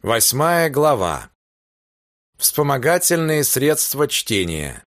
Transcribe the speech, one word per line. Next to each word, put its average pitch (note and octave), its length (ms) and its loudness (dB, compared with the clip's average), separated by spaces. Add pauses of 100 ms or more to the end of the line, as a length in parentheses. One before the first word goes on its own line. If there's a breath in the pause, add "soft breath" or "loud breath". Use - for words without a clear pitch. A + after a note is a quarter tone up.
Восьмая D3+ 680 2
глава. G#2 580 0 (1040)
Вспомогательные D#3 1080 0
средства C#3+ 640 0
чтения. E2 840 -4